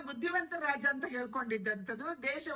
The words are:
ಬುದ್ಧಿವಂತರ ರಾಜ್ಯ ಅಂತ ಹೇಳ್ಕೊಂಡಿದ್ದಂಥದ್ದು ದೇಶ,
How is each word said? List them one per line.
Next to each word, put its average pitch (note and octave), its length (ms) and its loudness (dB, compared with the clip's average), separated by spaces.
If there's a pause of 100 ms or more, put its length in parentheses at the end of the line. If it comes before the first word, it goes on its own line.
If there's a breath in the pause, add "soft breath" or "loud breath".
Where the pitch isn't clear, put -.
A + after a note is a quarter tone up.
ಬುದ್ಧಿವಂತರ E4 540 0
ರಾಜ್ಯ C#4+ 300 2
ಅಂತ C#4 160 0
ಹೇಳ್ಕೊಂಡಿದ್ದಂಥದ್ದು A#3 1160 -2
ದೇಶ, C#4 320 2